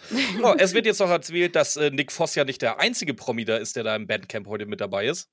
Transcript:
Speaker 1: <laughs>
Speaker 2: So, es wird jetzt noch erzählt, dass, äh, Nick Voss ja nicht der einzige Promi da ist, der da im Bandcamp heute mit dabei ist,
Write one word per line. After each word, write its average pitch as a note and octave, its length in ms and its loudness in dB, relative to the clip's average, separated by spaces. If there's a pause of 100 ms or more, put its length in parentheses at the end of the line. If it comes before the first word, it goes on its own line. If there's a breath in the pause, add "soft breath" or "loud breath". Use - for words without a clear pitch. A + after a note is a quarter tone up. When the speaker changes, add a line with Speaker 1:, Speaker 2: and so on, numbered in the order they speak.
Speaker 1:
<laughs> A3+ 320 -2
Speaker 2:
So, A#3 160 6
es F#3 160 4
wird A3+ 140 2
jetzt G#3 120 2
noch F#3+ 120 4
erzählt, F3 440 0
dass, D3 220 2
äh, D3 140 2
Nick C#3 200 -2
Voss D#3+ 220 -2
ja D3 120 2
nicht C3 180 -6
der A2+ 160 0
einzige G3 340 0
Promi A2+ 320 -4
da A2 120 2
ist, G#2+ 180 -6
der A#2+ 80 -4
da A2 120 -2
im G#2+ 120 -6
Bandcamp G2+ 400 -6
heute G#2 180 -6
mit G#2 160 -6
dabei G2 240 -2
ist, - 280 -4